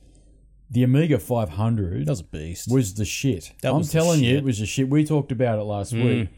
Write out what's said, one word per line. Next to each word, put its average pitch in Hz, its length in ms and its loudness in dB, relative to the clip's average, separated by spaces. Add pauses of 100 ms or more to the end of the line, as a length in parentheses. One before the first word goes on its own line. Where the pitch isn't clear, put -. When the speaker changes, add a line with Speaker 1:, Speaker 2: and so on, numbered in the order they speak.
(720)
Speaker 1:
the 240 120 2
Amiga 139 360 4
five 113 320 -2
hundred 107 560 -2
Speaker 2:
That 151 60 0
was 95 80 -4
a - 40 -14
beast. 85 480 -10
Speaker 1:
was 113 220 2
the 107 100 -4
shit. - 480 -4 (100)
Speaker 2:
That 131 100 -2
Speaker 1:
I'm 147 60 0
Speaker 2:
was 165 120 -2
the 160 80 0
Speaker 1:
telling 165 220 4
you, 120 100 4
Speaker 2:
shit. 135 80 4
Speaker 1:
it 139 60 -2
was 117 160 -2
a 107 60 -4
shit. 131 220 -2
We 151 160 4
talked 147 280 -2
about 113 260 0
it 104 40 -4
last 101 320 -6
Speaker 2:
Mm. 120 100 0
Speaker 1:
week. 120 340 2